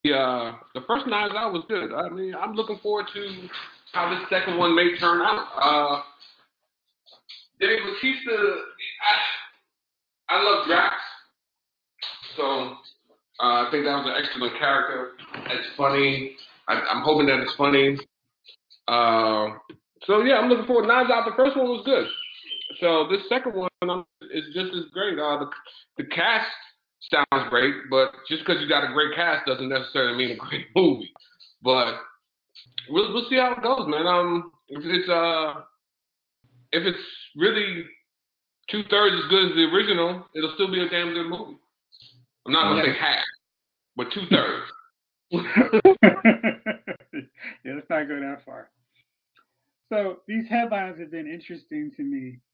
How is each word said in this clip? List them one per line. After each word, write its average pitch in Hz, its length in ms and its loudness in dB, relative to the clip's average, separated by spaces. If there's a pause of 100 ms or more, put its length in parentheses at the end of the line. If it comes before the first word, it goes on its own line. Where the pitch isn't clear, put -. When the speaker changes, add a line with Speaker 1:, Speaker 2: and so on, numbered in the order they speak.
Speaker 1:
Yeah, 127 500 0 (200)
the 131 120 -10
first 277 200 -2
Knives 208 300 -2
Out 220 160 -4
was 170 160 -6
good. 214 240 -4
I 165 160 -4
mean, 185 260 -8
I'm 202 200 -8
looking 214 280 -6
forward 208 320 -2
to 190 340 -12 (440)
how 175 200 -2
this - 160 -6
second 175 300 0
one 170 160 4
may 175 240 4
turn 175 240 2
out. 208 240 -2 (100)
Uh, 143 460 2 (1600)
Dave 214 240 2
Bautista, 233 720 -2 (1700)
I, - 60 2
I - 80 4
love - 240 2
Drax, - 280 2 (1400)
so, 151 60 -4 (1000)
uh, 120 260 2
I - 40 -6
think 147 140 0
that 143 100 0
was 131 120 -2
an 139 180 -2
excellent 123 340 -4
character. 139 520 0 (400)
It's 127 260 -6
funny. 135 600 2 (300)
I, 110 80 2 (160)
I'm 120 120 -2
hoping 147 240 4
that 131 140 4
it's 117 140 -6
funny. 139 420 4 (920)
Uh, 110 680 2 (520)
so, 214 160 4
yeah, 254 160 4
I'm 240 100 2
looking 233 180 2
forward. 233 220 2
Knives 247 240 4
Out, 233 140 2
the 220 100 -4
first 269 200 4
one 254 120 2
was 233 160 -4
good. 185 220 2 (720)
So 160 280 2
this 196 200 0
second 254 260 -2
one, 185 140 -4 (140)
um, 180 220 -4 (280)
is 151 220 -6
just 185 200 -6
as 165 180 -6
great. 185 260 -4
Uh, 147 200 -2
the, 139 120 -8 (480)
the 147 100 -8
cast 190 400 0 (640)
sounds 139 380 2
great, 127 240 4 (160)
but 135 200 4 (180)
just 156 180 -6
'cause 170 140 2
you 147 80 -4
got 143 200 2
a 120 60 -8
great 147 200 0
cast 165 300 0
doesn't 131 240 -2
necessarily 127 480 -2
mean 127 180 -2
a - 20 -10
great 143 340 -10
<laughs> - 60 -20
movie. - 360 4 (500)
But 120 340 2 (920)
we'll, 185 240 0
we'll 233 160 -4
see 254 80 0
how 254 160 2
it 240 100 -6
goes, 240 260 0
man. 156 180 0
Um, 175 460 0 (160)
if 147 160 -12
it's, 180 240 -2
uh, 160 520 0 (1120)
if 170 140 0
it's 180 120 -2 (380)
really 190 480 0 (840)
two-thirds 208 520 2
as - 60 -6
good 185 220 4
as 156 60 -6
the 160 80 6
original, 180 600 0 (100)
it'll 156 200 -4
still 190 160 -2
be 180 100 -2
a 170 80 -2
damn 175 240 -2
good 170 160 -4
movie. 196 300 -10 (880)
I'm 127 60 -2
not 156 180 4
gonna 156 160 2
Speaker 2:
Yeah. - 80 2
Speaker 1:
say - 40 -6
half, 147 260 0 (720)
but 123 160 -8
two-thirds. 170 580 0 (600)
<laughs> 220 720 6
Speaker 2:
<laughs> - 1300 2 (360)
Yeah, 131 100 -10
let's 147 160 -12
not 151 180 -2
go 147 100 -6
that 139 260 -10
far. 120 260 -20 (1200)
So 196 340 -2
these 220 220 -4
headlines 202 500 -2
have 160 120 -14
been 160 180 -10
interesting 156 680 -10
to 147 60 -10
me. 131 360 -8 (160)